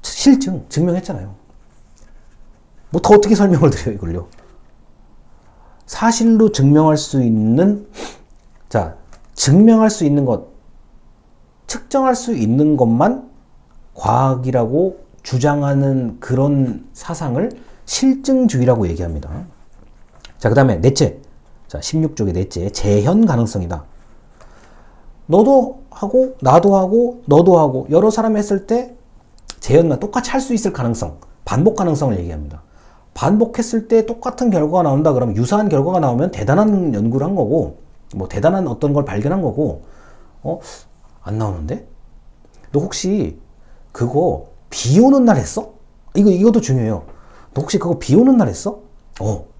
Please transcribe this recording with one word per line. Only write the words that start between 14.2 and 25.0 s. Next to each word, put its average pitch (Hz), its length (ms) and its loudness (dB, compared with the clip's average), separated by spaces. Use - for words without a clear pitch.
주장하는 139 960 -2
그런 135 760 -2
사상을 165 560 -6
실증주의라고 240 1000 0
얘기합니다. 80 600 -8
자, - 120 -2
그다음에 120 300 4
넷째. 135 400 0
자, - 140 -12
십육 160 340 -4
쪽의 95 180 -4
넷째, 92 360 -6
재현 107 560 2
가능성이다. 107 600 -4